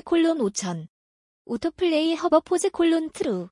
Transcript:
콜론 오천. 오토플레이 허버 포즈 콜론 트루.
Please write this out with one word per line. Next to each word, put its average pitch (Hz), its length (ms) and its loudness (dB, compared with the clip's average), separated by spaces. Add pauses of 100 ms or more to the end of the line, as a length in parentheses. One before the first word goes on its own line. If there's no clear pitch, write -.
콜론 330 380 2
오천. 180 480 -4 (560)
오토플레이 320 680 0
허버 330 260 2
포즈 359 280 -2
콜론 330 420 0
트루. 190 400 -4